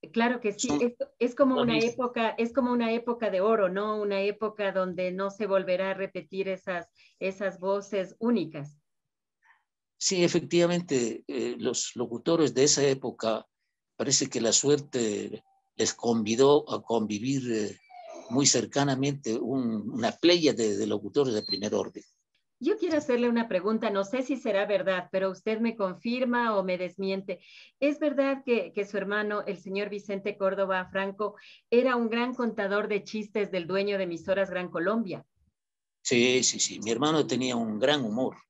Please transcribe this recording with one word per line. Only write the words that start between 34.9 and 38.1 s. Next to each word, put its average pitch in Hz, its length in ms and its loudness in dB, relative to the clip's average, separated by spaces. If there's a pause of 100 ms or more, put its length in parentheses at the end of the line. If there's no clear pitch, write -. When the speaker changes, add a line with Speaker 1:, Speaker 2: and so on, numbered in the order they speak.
Speaker 2:
Sí, 127 400 4
sí, 113 160 0
sí. - 220 -4
Mi 104 100 -4
hermano 147 380 2
tenía 123 260 0
un 113 240 -2
gran 135 260 2
humor. 117 320 -2 (140)